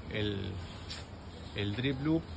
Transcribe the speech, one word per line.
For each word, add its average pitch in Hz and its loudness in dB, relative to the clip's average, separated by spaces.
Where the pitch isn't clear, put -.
el, 104 4
el 101 2
drip 131 2
loop 160 6